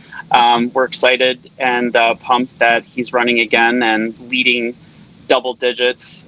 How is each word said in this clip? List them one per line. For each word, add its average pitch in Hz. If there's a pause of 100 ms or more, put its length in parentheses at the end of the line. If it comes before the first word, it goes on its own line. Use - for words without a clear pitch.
(320)
Um, 120
we're 131
excited 127
and, 123
uh, 113
pumped 127
that 117
he's -
running 120
again 117
and 113 (100)
leading 123 (540)
double 127
digits, 123